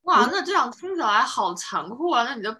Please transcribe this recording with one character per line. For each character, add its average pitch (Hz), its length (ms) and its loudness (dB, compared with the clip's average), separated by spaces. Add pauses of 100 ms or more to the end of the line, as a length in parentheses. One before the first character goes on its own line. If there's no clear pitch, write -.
哇， 269 280 4
那 370 120 -2
这 359 100 -6
样 269 180 2
听 370 240 -10
起 339 60 -4
来 220 220 4
好 180 320 -2
残 175 340 -6
酷 294 220 -4
啊， 240 140 2
那 262 100 -6
你 226 80 -10
的 214 160 -4